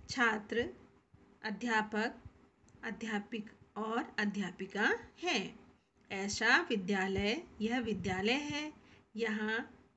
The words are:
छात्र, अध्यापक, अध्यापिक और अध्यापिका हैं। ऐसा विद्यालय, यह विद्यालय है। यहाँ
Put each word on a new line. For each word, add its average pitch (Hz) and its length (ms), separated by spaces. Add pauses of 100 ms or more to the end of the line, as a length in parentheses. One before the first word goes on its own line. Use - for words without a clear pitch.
छात्र, 226 600 (760)
अध्यापक, 220 720 (720)
अध्यापिक 214 640 (260)
और 220 280 (140)
अध्यापिका 202 800 (240)
हैं। 269 380 (520)
ऐसा 220 580
विद्यालय, 196 720 (180)
यह 233 200
विद्यालय 196 520
है। 294 400 (440)
यहाँ 220 540 (260)